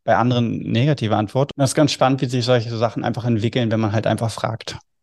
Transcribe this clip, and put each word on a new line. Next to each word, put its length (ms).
bei 120
anderen 420
negative 580
Antwort. 380
Und 60
das 100
ist 40
ganz 180
spannend, 280
wie 60
sich 180
solche 320
Sachen 280
einfach 200
entwickeln, 460
wenn 100
man 120
halt 140
einfach 240
fragt. 460